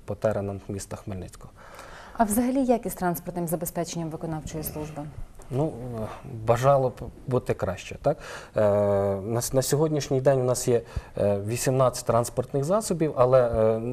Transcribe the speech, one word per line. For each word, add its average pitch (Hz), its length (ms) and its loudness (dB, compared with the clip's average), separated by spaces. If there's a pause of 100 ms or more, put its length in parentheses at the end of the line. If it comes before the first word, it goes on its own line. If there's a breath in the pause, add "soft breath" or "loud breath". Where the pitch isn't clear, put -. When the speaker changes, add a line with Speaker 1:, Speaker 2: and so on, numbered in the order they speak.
Speaker 1:
по 104 100 -6
теренам 101 540 -2
міста 101 280 -8
Хмельницького. - 540 -12 (640 loud breath)
Speaker 2:
А 233 80 4
взагалі 247 400 2
як 233 220 2
із 185 80 -6
транспортним 175 540 -2
забезпеченням 165 640 -4
виконавчої 156 540 -6
служби? 151 380 -8 (480)
Speaker 1:
Ну, 139 220 0 (300)
е, 107 40 -4 (400 loud breath)
бажало 131 420 6
б 113 40 -2 (340)
бути 123 280 0
краще, - 480 -6
так? 143 140 2 (400 loud breath)
Е, 113 40 4 (600)
на 113 180 -2
с-, 127 180 -2
на 131 60 6
сьогоднішній 143 580 0
день 135 200 4
у 127 40 2
нас 127 240 0
є, 117 120 4 (380 loud breath)
е, 101 280 2
вісімнадцять 127 600 2
транспортних 120 580 0
засобів, 170 520 0
але, 131 320 6
е, 113 320 4 (120)